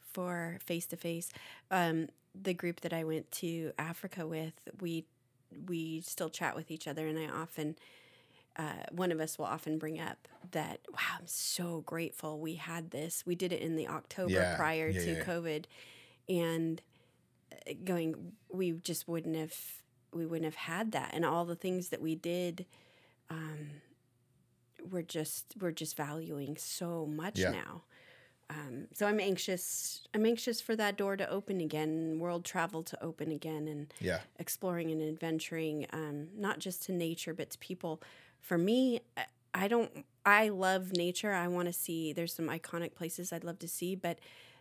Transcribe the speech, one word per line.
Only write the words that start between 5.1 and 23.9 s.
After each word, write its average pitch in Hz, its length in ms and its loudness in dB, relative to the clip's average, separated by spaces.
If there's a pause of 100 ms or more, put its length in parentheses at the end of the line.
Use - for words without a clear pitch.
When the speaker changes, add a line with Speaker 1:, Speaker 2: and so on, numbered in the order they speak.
Speaker 1:
we 160 340 -2
still 165 300 -4
chat 156 260 0
with 156 140 -8
each 156 160 -6
other, 156 220 -2
and 156 100 0
I 160 80 -2
often, 156 500 -4 (800)
uh, 156 360 -4
one 180 180 2
of 165 100 2
us 156 160 -2
will 151 100 -2
often 156 320 -2
bring 156 220 -4
up - 280 -6 (240)
that, - 280 -2 (120)
"Wow, - 260 0
I'm 180 80 -14
so 170 560 -2
grateful 160 560 -4
we 160 160 -4
had 165 380 -6
this." 156 340 -4
We 175 80 4
did 175 180 0
it - 80 0
in 165 160 2
the 156 120 0
October - 440 0
Speaker 2:
Yeah, 90 240 6
Speaker 1:
prior 160 320 2
Speaker 2:
yeah, 92 120 4
Speaker 1:
to 87 120 2
Speaker 2:
yeah. 165 120 0
Speaker 1:
covid, 170 400 0 (640)
and, 165 520 4 (720)
uh, - 200 -10 (120)
going, 170 480 0 (160)
"We 180 240 2
just 165 360 -2
wouldn't 165 280 0
have, 160 180 -2 (580)
we 165 120 -2
wouldn't 165 200 0
have 156 100 0 (120)
had 202 260 0
that." - 200 0
And 165 120 2
all 165 200 6
the 170 120 -2
things 185 320 0
that - 120 -2
we 160 140 2
did, 175 500 0 (640)
um, 151 540 -6 (1080)